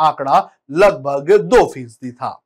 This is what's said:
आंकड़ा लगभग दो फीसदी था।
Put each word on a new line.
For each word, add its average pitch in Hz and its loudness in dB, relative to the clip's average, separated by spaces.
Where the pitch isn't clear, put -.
आंकड़ा 151 0
लगभग 147 0
दो 185 2
फीसदी 123 -16
था। 117 -12